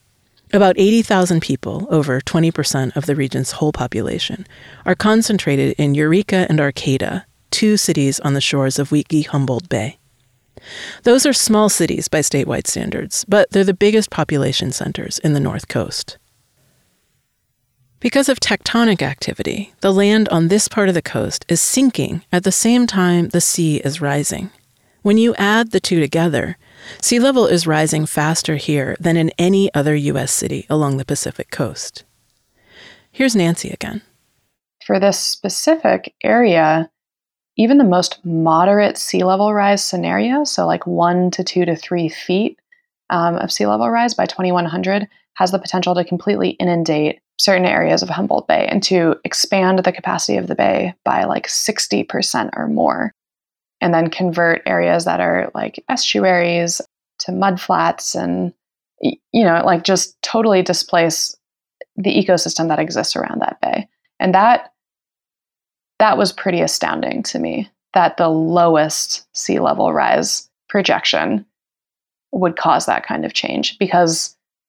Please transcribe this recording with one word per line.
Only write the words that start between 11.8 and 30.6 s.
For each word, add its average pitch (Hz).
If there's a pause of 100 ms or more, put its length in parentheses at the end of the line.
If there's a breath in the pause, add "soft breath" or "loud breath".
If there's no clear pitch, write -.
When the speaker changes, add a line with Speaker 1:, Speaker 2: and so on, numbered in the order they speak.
Speaker 1:
by 156
statewide 143
standards, -
but 202
they're 196
the 190
biggest 208
population 139
centers -
in 151
the 143
North -
Coast. - (1800)
Because 269
of 262
tectonic -
activity, -
the 190
land 202
on 165
this 202
part 202
of 180
the 160
coast -
is 165
sinking 240
at 180
the 190
same 240
time 180
the 175
sea 160
is 151
rising. 143 (500)
When 208
you 226
add 220
the 190
two 175
together, 160 (420 loud breath)
sea -
level 254
is 170
rising 156
faster 156
here 143
than 170
in 165
any 196
other 147
U 143
S 135
city -